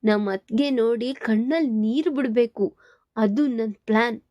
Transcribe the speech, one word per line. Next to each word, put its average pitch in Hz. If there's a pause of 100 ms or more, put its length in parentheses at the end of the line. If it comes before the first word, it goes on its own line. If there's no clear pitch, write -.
ನಮ್ 208
ಅತ್ಗೆ 220
ನೋಡಿ 233
ಕಣ್ಣಲ್ 262
ನೀರ್ 226
ಬಿಡ್ಬೇಕು. 240 (500)
ಅದು 220
ನನ್ 226 (100)
ಪ್ಲಾನ್ 226 (120)